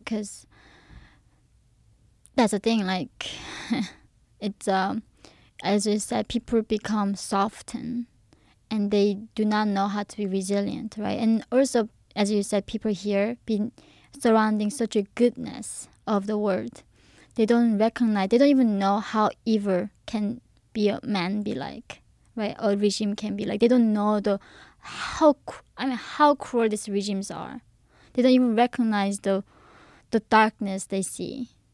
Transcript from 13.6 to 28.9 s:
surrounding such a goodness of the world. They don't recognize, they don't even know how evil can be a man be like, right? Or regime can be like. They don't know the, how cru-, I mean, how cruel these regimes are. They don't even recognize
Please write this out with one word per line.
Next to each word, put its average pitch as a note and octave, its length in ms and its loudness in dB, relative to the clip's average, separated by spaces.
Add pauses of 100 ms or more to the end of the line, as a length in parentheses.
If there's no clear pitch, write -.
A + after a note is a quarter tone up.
surrounding G#3+ 520 2
such A3 260 -2
a G#3 60 2 (120)
goodness - 760 -2 (180)
of G3+ 200 0
the G#3+ 120 -2
world. G#3+ 440 -2 (540)
They A3 100 2
don't A#3 320 4
recognize, G#3+ 500 0
they A#3+ 100 6
don't C#4 100 6
even B3 300 4
know G3 220 2
how G#3+ 300 0 (140)
evil G3+ 460 0 (160)
can G#3+ 340 -4 (320)
be G#3 160 0
a - 140 -2
man G3+ 400 -2
be G#3 120 -6
like, - 480 -12 (320)
right? G#3 280 -4
Or G3+ 140 2
regime G#3 380 0
can G#3 220 -6
be G3+ 80 -6
like. G#3 160 -4
They A#3 80 6
don't A#3+ 240 4
know G#3 280 0
the, G3+ 200 0 (400)
how - 540 2 (120)
cru-, - 160 -16 (140)
I A3+ 100 -4
mean, B3+ 100 -2
how D4 380 4
cruel A#3 340 0
these G#3+ 200 -6
regimes G3 420 -2
are. - 300 -10 (540)
They B3 80 2
don't B3+ 100 6
even B3+ 240 4
recognize G#3+ 640 2